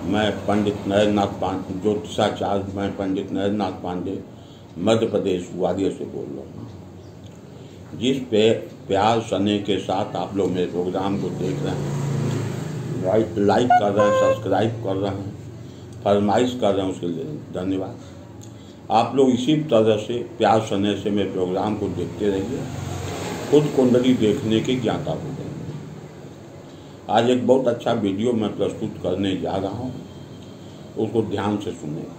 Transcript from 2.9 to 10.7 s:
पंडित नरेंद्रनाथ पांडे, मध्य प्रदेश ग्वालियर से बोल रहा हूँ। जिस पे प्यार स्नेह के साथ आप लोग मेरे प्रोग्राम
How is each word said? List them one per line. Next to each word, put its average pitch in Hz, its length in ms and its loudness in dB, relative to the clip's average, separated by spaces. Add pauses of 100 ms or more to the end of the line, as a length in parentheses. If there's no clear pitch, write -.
पंडित 95 360 -2
नरेंद्रनाथ 98 400 0
पांडे, 92 500 -6 (560)
मध्य 110 280 4
प्रदेश 92 480 0
ग्वालियर 92 380 0
से - 120 -8
बोल 73 200 -8
रहा 67 360 -12
हूँ। 113 80 -12 (1300)
जिस 127 180 2
पे 110 360 4 (360)
प्यार 107 320 4
स्नेह 101 380 2
के 95 200 0
साथ 95 380 -2
आप 92 200 -4
लोग 92 140 2
मेरे 90 160 0
प्रोग्राम 92 560 -2